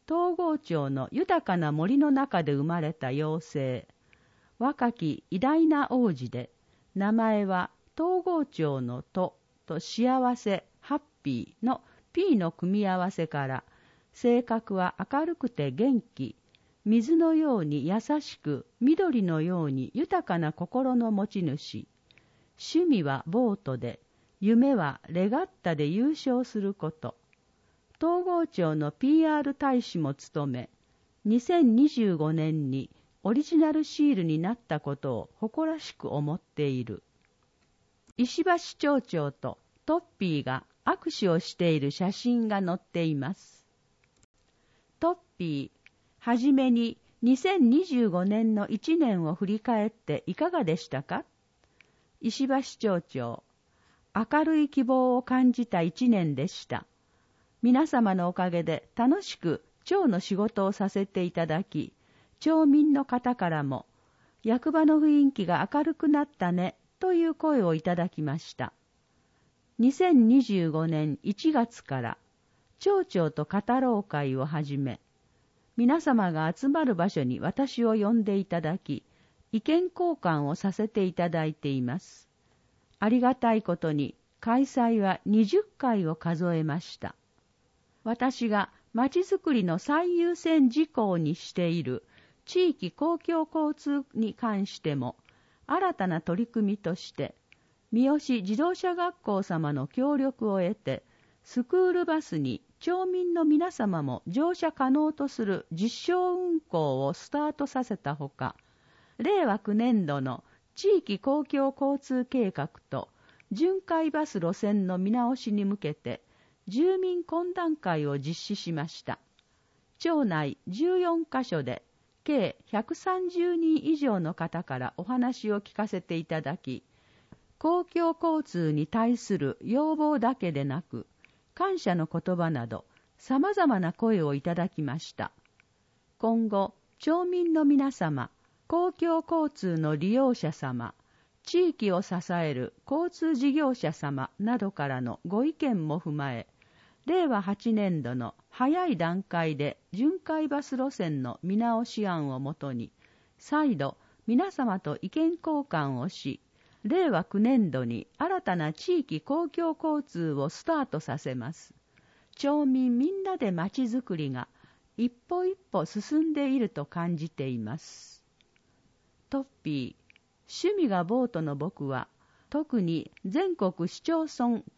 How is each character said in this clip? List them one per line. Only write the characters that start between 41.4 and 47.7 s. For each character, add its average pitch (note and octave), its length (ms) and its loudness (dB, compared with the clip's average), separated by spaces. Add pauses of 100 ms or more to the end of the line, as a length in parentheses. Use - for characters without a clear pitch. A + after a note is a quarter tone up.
て E3+ 180 2
い D3+ 80 2
る C#3+ 100 -2
写 F#3+ 220 -2
真 A#3+ 340 0
が G#3 140 -2
載 F3+ 140 -2
っ F#3+ 40 -4
て - 260 -4
い D#3+ 100 0
ま C#3 180 -4
す。 - 320 -18 (1400)
ト E4 120 2
ッ F4 40 -4 (220)
ピ D3 340 -4
ー、 - 180 -20 (280)
は A#3+ 180 0
じ C4+ 160 4
め C4 180 6
に A#3 280 2 (240)
二 B3+ 140 6
千 F4+ 340 4